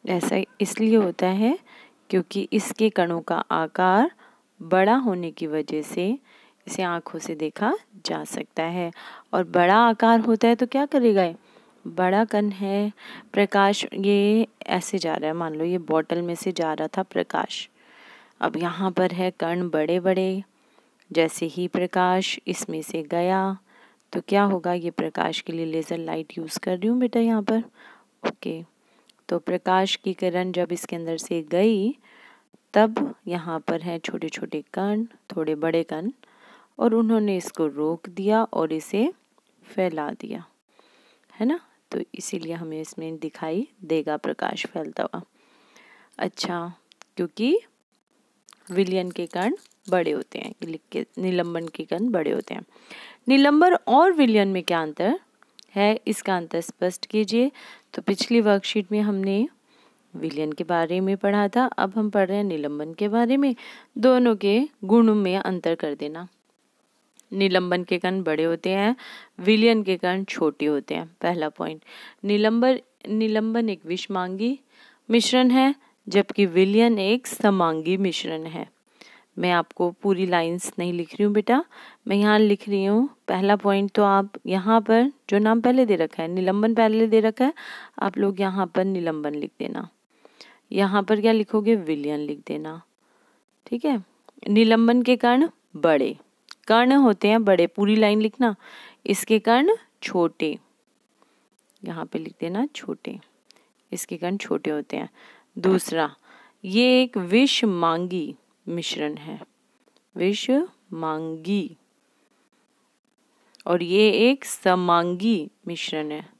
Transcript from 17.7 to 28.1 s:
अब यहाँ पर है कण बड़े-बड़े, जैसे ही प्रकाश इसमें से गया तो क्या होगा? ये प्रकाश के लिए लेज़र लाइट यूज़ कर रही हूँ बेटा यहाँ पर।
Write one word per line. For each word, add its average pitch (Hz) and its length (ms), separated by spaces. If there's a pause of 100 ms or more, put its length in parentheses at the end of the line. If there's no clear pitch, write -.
अब - 160
यहाँ 175 340
पर 180 220
है 185 200
कण 175 360
बड़े-बड़े, 185 760 (680)
जैसे 165 360
ही 180 220
प्रकाश 180 680 (100)
इसमें 165 360
से 165 220
गया 190 520 (560)
तो 180 80
क्या 202 240
होगा? 175 280
ये 170 180
प्रकाश 160 500
के - 120
लिए 165 120
लेज़र 160 340
लाइट 160 380
यूज़ 160 220
कर 185 180
रही 196 100
हूँ 247 120
बेटा 240 200
यहाँ 226 240
पर। 226 200 (600)